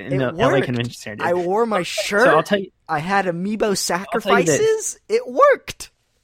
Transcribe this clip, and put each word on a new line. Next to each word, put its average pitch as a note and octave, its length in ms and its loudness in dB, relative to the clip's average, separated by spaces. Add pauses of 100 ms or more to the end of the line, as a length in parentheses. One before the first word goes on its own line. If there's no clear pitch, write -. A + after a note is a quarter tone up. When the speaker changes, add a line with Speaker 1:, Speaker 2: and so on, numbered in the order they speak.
(140)
Speaker 1:
It C#3 40 0
Speaker 2:
the C3+ 100 0
L D#3+ 120 -6
A A#3 140 2
Speaker 1:
worked. C3+ 140 2
Speaker 2:
Convention A#2+ 260 -4
Center A2 320 -10
Speaker 1:
I F3 80 0
Speaker 2:
did. F3 120 -2
Speaker 1:
wore G3+ 200 0
my G#3+ 140 -2
Speaker 2:
So F3 40 -4
Speaker 1:
shirt. G3+ 460 0
Speaker 2:
I'll D#3 120 4
tell G3+ 180 0
you, G3 120 -10 (160)
Speaker 1:
I D#3+ 120 -2
had F#3+ 260 0
amiibo F3+ 80 -2
Speaker 2:
I'll G3+ 420 -2 (460)
tell F3+ 180 2
you F3 60 2
this. D#3 160 2
Speaker 1:
sacrifices. A4 380 0 (100)
It A#3+ 180 0
worked. - 640 2 (320)